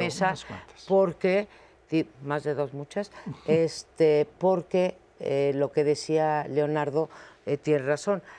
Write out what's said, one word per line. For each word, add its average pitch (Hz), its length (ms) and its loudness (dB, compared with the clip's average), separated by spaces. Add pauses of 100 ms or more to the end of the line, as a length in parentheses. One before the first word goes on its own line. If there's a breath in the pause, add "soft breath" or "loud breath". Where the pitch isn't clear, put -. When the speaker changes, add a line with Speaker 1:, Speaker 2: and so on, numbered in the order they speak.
Speaker 1:
mesa? 170 220 -2
Speaker 2:
unas 185 180 -4
cuantas. - 420 -18
Speaker 1:
Porque, 190 640 2 (400 loud breath)
sí, 160 220 -2 (140)
más 143 180 -4
de 147 120 -4
dos, 135 200 -4
muchas. 143 380 -10 (140)
Speaker 2:
<laughs> - 200 -12
Speaker 1:
Este, 151 800 2 (120)
porque, 180 580 0 (240)
eh, 139 340 0
lo 139 180 0
que 151 120 2
decía 151 640 0
Leonardo, 147 600 -2 (380 loud breath)
eh, 143 100 -2
tiene 143 280 0
razón. 156 360 -2 (180 loud breath)